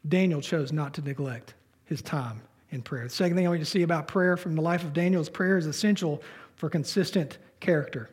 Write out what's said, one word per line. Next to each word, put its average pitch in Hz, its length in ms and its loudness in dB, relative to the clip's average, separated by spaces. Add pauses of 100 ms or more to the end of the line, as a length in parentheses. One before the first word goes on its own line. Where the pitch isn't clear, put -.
Daniel 175 340 4
chose 147 300 -2
not 147 240 -2
to 160 60 -6
neglect 135 520 -6 (320)
his 151 160 -6
time 120 400 -6 (300)
in 131 100 -6
prayer. 120 220 -8
The 123 60 -8
second 175 260 2
thing 180 100 4
I 175 40 2
want 170 100 0
you 151 60 -2
to - 60 -6
see 180 120 4
about 165 240 0
prayer 180 300 2
from 170 180 -2
the 156 60 2
life 170 220 0
of 147 100 -6
Daniel 175 280 4
is - 80 -4
prayer 190 280 2
is 160 80 0
essential 160 580 0 (320)
for 156 140 -4
consistent 170 680 0 (220)
character. 143 540 0